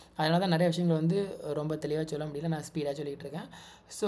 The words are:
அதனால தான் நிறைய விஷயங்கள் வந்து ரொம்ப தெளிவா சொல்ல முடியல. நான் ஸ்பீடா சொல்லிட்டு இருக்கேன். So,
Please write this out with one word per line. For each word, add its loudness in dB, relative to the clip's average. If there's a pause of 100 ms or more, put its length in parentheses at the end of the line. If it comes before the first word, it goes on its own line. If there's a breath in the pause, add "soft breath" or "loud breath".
(200 loud breath)
அதனால 4
தான் 2
நிறைய 4
விஷயங்கள் 4
வந்து 4 (420)
ரொம்ப -2
தெளிவா -2
சொல்ல -4
முடியல. -4
நான் -4
ஸ்பீடா -2
சொல்லிட்டு -6
இருக்கேன். -10 (480 loud breath)
So, 0